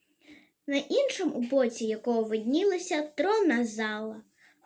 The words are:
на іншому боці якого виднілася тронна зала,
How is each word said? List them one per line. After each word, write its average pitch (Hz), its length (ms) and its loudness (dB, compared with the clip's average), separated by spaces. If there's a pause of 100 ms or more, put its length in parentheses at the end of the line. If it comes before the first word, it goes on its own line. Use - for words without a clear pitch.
(680)
на 277 100 0
іншому 392 640 0
боці 240 460 2
якого 220 380 0
виднілася 302 760 0
тронна 302 640 2
зала, 220 560 -6 (440)